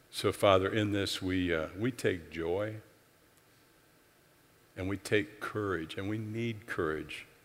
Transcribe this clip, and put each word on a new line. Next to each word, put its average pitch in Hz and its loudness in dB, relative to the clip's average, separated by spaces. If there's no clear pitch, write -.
So, - 0
Father, 95 6
in 104 2
this, 98 -2
we, 92 2
uh, 80 0
we 120 0
take 90 -2
joy, 90 -2
and 95 -2
we 98 0
take - 0
courage, 92 -2
and 98 -4
we 107 -2
need 110 -6
courage. 78 -4